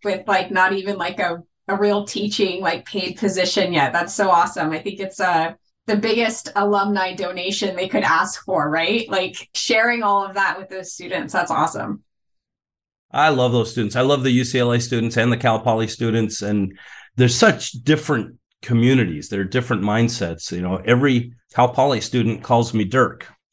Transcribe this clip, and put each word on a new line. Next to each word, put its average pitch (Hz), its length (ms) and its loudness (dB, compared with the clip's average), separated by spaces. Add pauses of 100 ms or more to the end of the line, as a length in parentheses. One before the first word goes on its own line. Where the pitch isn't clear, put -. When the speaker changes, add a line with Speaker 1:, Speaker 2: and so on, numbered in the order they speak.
Speaker 1:
with, 190 240 -4
like, 240 240 0
not 190 220 4
even, 196 240 -4
like, 175 240 -6
a, 170 220 -4 (260)
a 202 80 0
real 202 300 2
teaching, 196 560 -2
like, - 240 -4
paid - 320 -8
position 185 560 0
yet. 160 180 2
That's 175 220 -2
so 196 160 2
awesome. 170 400 2
I 160 80 -4
think 196 200 -8
it's, 190 220 -8
uh, 170 320 0 (340)
the 214 100 0
biggest 220 600 0
alumni 202 580 0
donation 185 600 -6
they 185 120 -4
could - 160 0
ask - 400 0
for, 151 260 0
right? 175 400 -2
Like, - 440 -4
sharing 233 480 0
all 202 220 2
of 190 100 -12
that 190 240 -2
with 190 120 -16
those 190 220 -12
students. 175 400 -8
That's 175 180 -2
awesome. 151 520 -4 (1080)
Speaker 2:
I 151 180 4
love 127 240 4
those 117 180 2
students. 110 260 -2
I 123 40 2
love 135 220 2
the 131 80 2
U 123 140 4
C 127 140 -2
L 120 140 2
A 120 80 2
students 117 360 -2
and 117 140 4
the 117 60 2
Cal 113 240 2
Poly 113 280 0
students. 113 540 -2
And 101 340 -2 (400)
there's 123 200 4
such - 360 4
different - 640 0 (260)
communities. 117 680 2
There 101 120 -4
are 95 40 -2
different 92 380 -2
mindsets. 104 680 0
You 90 120 -4
know, 90 220 -2
every 123 480 2 (220)
Cal 123 140 4
Poly 135 320 2
student 110 420 -2
calls 120 320 2
me 107 100 2
Dirk 120 420 0 (260)